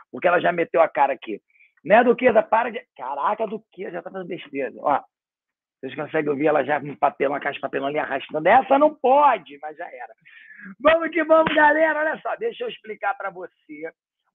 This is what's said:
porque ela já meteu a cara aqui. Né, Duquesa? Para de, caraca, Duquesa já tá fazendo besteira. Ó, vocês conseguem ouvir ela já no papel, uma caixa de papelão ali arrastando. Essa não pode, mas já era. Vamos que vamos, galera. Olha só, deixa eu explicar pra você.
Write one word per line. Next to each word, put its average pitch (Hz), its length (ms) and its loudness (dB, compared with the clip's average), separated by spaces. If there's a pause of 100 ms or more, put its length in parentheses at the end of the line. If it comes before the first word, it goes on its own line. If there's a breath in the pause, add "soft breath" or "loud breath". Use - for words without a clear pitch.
(120 loud breath)
porque 127 160 -2
ela 175 100 2
já 175 140 0
meteu 170 300 0
a 156 60 4
cara 139 260 0
aqui. 107 260 -10 (420 soft breath)
Né, 226 220 4
Duquesa? 240 380 4
Para 240 280 -2
de, 208 120 -12 (120)
caraca, 147 520 -4
Duquesa 196 460 -12
já 170 100 -10
tá 185 80 -14
fazendo 190 180 -12
besteira. 139 520 -8
Ó, 139 200 2 (800)
vocês 131 140 -12
conseguem 147 360 -4
ouvir 143 180 0
ela 151 140 2
já 143 160 0
no 139 200 -10
papel, 139 320 0
uma 143 100 -6
caixa 139 140 -6
de - 60 -12
papelão 135 280 -6
ali 151 100 -4
arrastando. 139 480 -6
Essa 262 320 4
não 302 160 4
pode, 240 680 2
mas 156 140 -12
já 170 100 -12
era. 120 260 -18 (680 loud breath)
Vamos 320 300 2
que 320 120 -2
vamos, 311 320 4
galera. 302 460 4
Olha 311 200 -4
só, - 160 -8
deixa 233 280 -6
eu 240 40 -6
explicar 208 460 -8
pra 196 160 -10
você. 160 600 -16 (440)